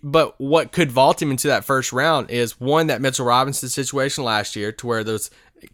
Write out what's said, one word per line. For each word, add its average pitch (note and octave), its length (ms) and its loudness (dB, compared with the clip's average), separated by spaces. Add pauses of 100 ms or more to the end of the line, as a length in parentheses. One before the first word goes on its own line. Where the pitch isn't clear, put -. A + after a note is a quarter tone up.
but D3 360 0
what C#3 320 2
could E3 200 0
vault C3 320 4
him D3 80 0
into C3 160 -2
that A#2 180 2
first C3 260 -2
round C#3 380 0
is, A#2+ 300 -2
one, D3+ 260 2
that B2+ 160 -2
Mitchell C3 240 -2
Robinson B2+ 420 0
situation C#3 560 -2
last G#2+ 320 -2
year, G#2 180 -4
to - 120 -14
where A2+ 180 -2
those G#2+ 280 -4 (420)